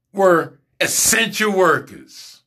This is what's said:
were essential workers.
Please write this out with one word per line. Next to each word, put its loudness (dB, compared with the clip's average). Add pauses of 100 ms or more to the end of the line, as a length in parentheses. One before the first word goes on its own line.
(140)
were 0 (220)
essential -2
workers. -4